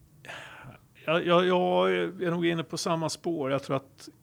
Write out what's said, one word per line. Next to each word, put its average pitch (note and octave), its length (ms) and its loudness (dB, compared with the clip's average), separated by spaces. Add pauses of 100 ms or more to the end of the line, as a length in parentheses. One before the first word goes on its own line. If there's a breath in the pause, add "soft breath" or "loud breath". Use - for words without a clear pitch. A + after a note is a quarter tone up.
(1080 loud breath)
Jag, D#3+ 200 0
jag, F3 200 6
jag F3+ 480 4
är F3+ 380 -2
nog E3+ 140 0
inne E3 180 0
på - 140 -10
samma E3 320 0
spår. D3+ 420 -2
Jag C3+ 120 0
tror C#3+ 120 -2
att - 340 -8 (140)